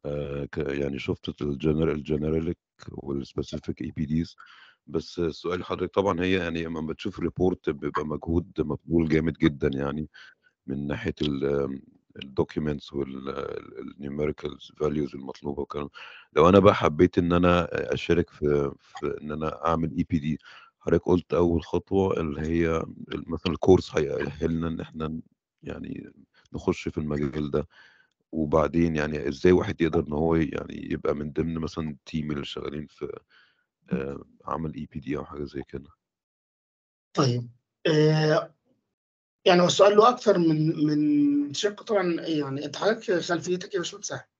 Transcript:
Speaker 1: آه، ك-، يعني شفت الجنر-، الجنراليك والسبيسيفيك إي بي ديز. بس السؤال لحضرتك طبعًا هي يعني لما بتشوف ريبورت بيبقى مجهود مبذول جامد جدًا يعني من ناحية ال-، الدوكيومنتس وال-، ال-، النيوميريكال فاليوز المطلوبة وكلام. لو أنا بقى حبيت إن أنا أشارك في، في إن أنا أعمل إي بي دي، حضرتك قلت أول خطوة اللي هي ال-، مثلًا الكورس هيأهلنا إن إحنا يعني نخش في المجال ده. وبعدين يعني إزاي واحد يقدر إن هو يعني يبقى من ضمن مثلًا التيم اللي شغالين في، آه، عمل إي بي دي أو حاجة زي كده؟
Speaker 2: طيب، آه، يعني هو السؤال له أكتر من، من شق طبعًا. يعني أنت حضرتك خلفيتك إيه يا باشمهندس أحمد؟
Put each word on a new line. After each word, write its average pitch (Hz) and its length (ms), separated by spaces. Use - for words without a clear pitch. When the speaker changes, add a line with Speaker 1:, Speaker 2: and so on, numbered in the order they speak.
Speaker 1:
آه، 71 380
ك-، 69 140
يعني 69 400
شفت - 440
الجنر-، 76 500
الجنراليك 76 640
والسبيسيفيك 71 920
إي 71 80
بي 78 160
ديز. 80 300
بس 80 320
السؤال 85 420
لحضرتك 90 340
طبعًا 95 260
هي 92 120
يعني 85 320
لما 80 160
بتشوف 78 400
ريبورت 87 500
بيبقى 76 360
مجهود 80 520
مبذول 78 500
جامد 80 240
جدًا 73 360
يعني 69 400
من 69 200
ناحية 71 360
ال-، 69 580
الدوكيومنتس 73 720
وال-، 67 360
ال-، 71 520
النيوميريكال 71 800
فاليوز 73 380
المطلوبة 69 480
وكلام. 71 260
لو 80 160
أنا 95 100
بقى 98 160
حبيت 85 440
إن 87 140
أنا 87 360
أشارك 82 360
في، 73 480
في - 440
إن 76 100
أنا 78 340
أعمل 82 320
إي 85 120
بي 85 80
دي، 73 200
حضرتك - 240
قلت 87 300
أول 85 280
خطوة 95 580
اللي 76 200
هي 82 360
ال-، - 180
مثلًا 82 220
الكورس - 440
هيأهلنا 78 720
إن 82 120
إحنا 80 400
يعني - 500
نخش 85 360
في - 100
المجال 73 520
ده. 73 180
وبعدين 78 640
يعني 76 320
إزاي 69 240
واحد 85 280
يقدر 82 260
إن 73 60
هو 82 220
يعني 80 580
يبقى 76 220
من 73 180
ضمن 82 260
مثلًا 78 320
التيم 73 420
اللي 71 120
شغالين 71 420
في، - 340
آه، 67 300
عمل 78 300
إي 73 180
بي 73 80
دي 69 160
أو 65 80
حاجة 71 200
زي 69 180
كده؟ 71 280
Speaker 2:
طيب، 123 340
آه، 156 680
يعني 180 180
هو 180 40
السؤال 202 300
له 220 120
أكتر 214 300
من، 160 480
من 147 680
شق 208 280
طبعًا. 185 380
يعني 147 440
أنت 143 120
حضرتك 202 440
خلفيتك 180 480
إيه - 60
يا 190 40
باشمهندس 175 340
أحمد؟ 127 160